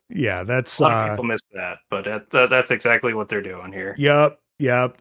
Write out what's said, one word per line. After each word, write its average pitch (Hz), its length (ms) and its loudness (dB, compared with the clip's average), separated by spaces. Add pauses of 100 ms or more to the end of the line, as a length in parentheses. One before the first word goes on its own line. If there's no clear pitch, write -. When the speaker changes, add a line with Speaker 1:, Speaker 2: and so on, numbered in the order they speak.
Speaker 1:
Yeah, 110 360 -2
that's, 123 340 -2
Speaker 2:
A 147 60 4
lot 123 80 6
of 113 60 2
Speaker 1:
uh, 110 140 0
Speaker 2:
people 107 120 -6
miss 113 180 -4 (100)
that, 90 260 -10 (120)
but 98 140 -4
that, 107 260 -8
that, 127 200 4
that's 127 200 2
exactly 117 420 2
what 107 160 -4
they're 104 140 -4
doing 92 300 -12
here. 95 260 -10
Speaker 1:
Yep, 147 400 4 (200)
yep. 123 420 0